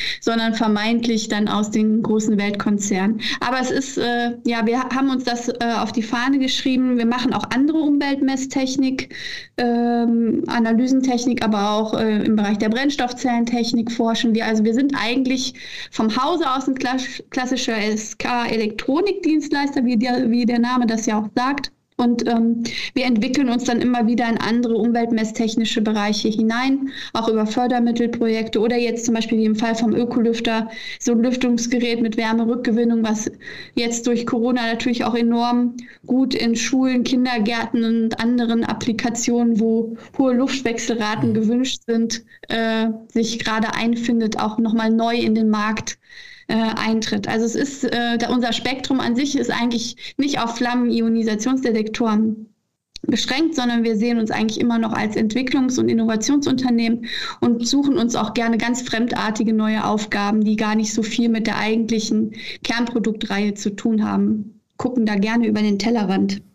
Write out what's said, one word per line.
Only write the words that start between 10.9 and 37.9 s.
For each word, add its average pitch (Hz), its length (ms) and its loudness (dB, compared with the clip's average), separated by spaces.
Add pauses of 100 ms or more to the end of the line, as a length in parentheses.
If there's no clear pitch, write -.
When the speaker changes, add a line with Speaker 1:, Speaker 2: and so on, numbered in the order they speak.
Speaker 1:
aber 208 280 2
auch, 214 240 0
äh, 214 280 0
im 220 140 2
Bereich 208 220 0
der 220 100 0
Brennstoffzellentechnik 240 1200 0
forschen 226 440 2
wir. 220 100 0
Also 220 180 2
wir 220 120 2
sind 269 200 2
eigentlich 254 600 0 (360)
vom 220 240 0
Haus 269 200 0
Hause 311 160 0
aus 269 180 -2
ein 269 60 0
klass-, 262 560 -4
klassischer 254 460 -2
S 208 420 -2
K 247 280 -2
Elektronikdienstleister, 285 1400 0
wie 240 120 2
der, 247 340 2
wie 240 140 2
der 233 140 2
Name 240 280 2
das 220 200 0
ja 214 140 0
auch 214 140 -4
sagt. 269 360 -2 (260)
Und, 240 300 2
ähm, 233 380 2 (300)
wir 254 100 0
entwickeln 254 440 2
uns 240 140 0
dann 240 180 0
immer 247 280 2
wieder 240 200 2
in 226 100 0
andere 226 360 0
umweltmesstechnische 226 1080 0
Bereiche 214 480 0
hinein, 254 600 0 (240)
auch 226 160 -2
über 220 180 2
Fördermittelprojekte 233 1120 0
oder 233 180 2
jetzt 240 280 -2
zum 233 100 2
Beispiel 226 240 0
wie 220 60 2
im 214 100 4
Fall 226 220 0
vom 226 180 2
Ökolüfter, 233 720 0 (300)
so 247 140 0
ein 226 80 4
Lüftungsgerät 240 800 0
mit 220 140 -2
Wärmerückgewinnung, 233 880 0
was 214 260 -2 (460)
jetzt 233 320 -2
durch 240 180 0
Corona 247 360 0
natürlich 233 420 -2
auch 220 100 0
enorm 240 600 2 (280)
gut 254 300 0
in 233 220 0
Schulen, 254 480 2
Kindergärten 233 800 0
und 226 340 0